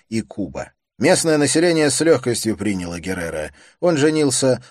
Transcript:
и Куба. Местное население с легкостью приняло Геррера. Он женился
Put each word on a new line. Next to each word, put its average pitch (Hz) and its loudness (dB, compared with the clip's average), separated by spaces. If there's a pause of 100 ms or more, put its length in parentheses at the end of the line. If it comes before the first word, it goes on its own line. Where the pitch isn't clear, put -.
и 110 -4
Куба. - -10 (260)
Местное 156 2
население 160 2
с 131 -2
легкостью 123 0
приняло 90 -6
Геррера. 82 -8 (240)
Он 170 2
женился 139 0